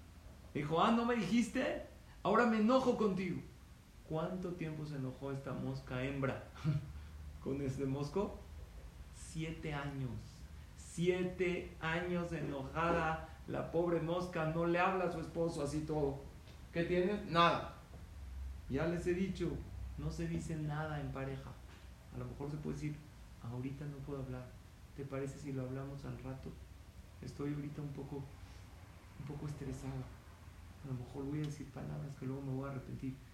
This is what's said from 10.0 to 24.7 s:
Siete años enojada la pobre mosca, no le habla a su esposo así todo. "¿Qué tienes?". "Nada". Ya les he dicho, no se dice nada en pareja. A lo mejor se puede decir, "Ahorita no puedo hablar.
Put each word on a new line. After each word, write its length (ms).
Siete 1000
años 520
enojada 1000
la 240
pobre 300
mosca, 520
no 120
le 140
habla 260
a 60
su 80
esposo 440
así 180
todo. 400
"¿Qué 120
tienes?". 460
"Nada". 460
Ya 180
les 200
he 60
dicho, 360
no 140
se 160
dice 300
nada 420
en 120
pareja. 400
A 40
lo 80
mejor 240
se 80
puede 180
decir, 200
"Ahorita 420
no 120
puedo 260
hablar. 260